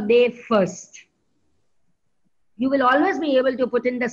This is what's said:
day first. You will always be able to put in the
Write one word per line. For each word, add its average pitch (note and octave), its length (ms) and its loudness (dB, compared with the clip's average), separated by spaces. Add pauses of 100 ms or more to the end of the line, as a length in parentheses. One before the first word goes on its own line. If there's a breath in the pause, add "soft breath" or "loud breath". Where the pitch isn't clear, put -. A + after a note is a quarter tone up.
day A#3+ 160 6 (240)
first. F#3+ 500 -2 (1600)
You C4+ 80 -2
will C#4 160 0
always D4 340 2
be D#4 160 -4
able B3+ 220 0
to B3+ 120 0
put A#3+ 200 -2
in B3 100 -8
the B3 120 -4